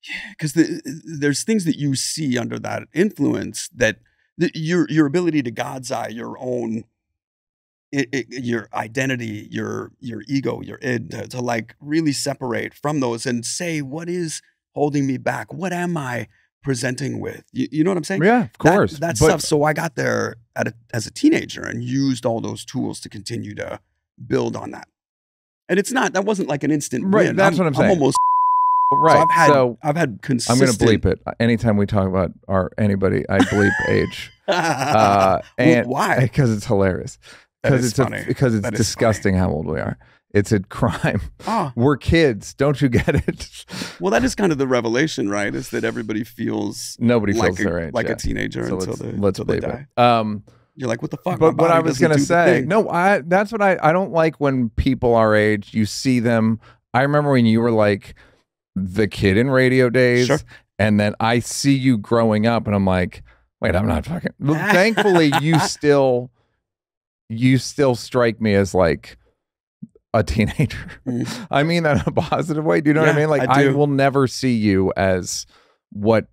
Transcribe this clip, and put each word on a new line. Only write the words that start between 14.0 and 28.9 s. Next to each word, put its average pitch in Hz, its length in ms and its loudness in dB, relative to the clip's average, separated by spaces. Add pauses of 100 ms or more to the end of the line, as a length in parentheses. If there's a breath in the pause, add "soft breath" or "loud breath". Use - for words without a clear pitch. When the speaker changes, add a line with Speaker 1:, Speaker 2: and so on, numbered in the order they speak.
Speaker 1:
is 175 320 -6 (340)
holding 143 320 0
me 131 100 -2
back? 123 360 -6
What 175 180 -6
am 175 240 -4
I 123 320 -6 (360)
presenting 127 580 -4
with?" - 320 -12
You, 131 180 -4
you 156 140 0
know 190 60 2
what 185 60 -2
I'm 156 60 -4
saying? 190 200 -2
Speaker 2:
Yeah, 233 200 4
of 117 80 -6
Speaker 1:
That, - 80 -20
Speaker 2:
course. 160 400 4
Speaker 1:
that 160 200 -4
Speaker 2:
But 151 60 6
Speaker 1:
stuff. 160 160 4
So 147 220 0
I 151 100 2
got 160 220 -6
there 113 400 -4 (200)
at 117 120 -2
a, 113 60 -8 (200)
as 117 140 -6
a - 40 -16
teenager - 520 0
and 117 200 -8
used 131 420 -2
all 113 160 -2
those 107 240 -8
tools 113 360 -6
to - 80 -16
continue 107 460 -12
to - 240 -10 (480)
build 117 280 -2
on 117 160 -12
that. - 160 -18 (840)
And 185 100 0
it's 202 120 -4
not, 240 220 -2
that 190 120 -2
wasn't, 196 240 -2
like, 143 140 -4
an 139 80 0
instant 143 340 -4
Speaker 2:
Right, 190 220 4
Speaker 1:
win. 123 100 -2
Speaker 2:
that's 190 200 2
Speaker 1:
I'm, - 80 0
Speaker 2:
what - 20 2
I'm 147 80 0
Speaker 1:
I'm 123 120 -4
Speaker 2:
saying. - 20 4 (100)
Speaker 1:
almost 139 180 2 (800)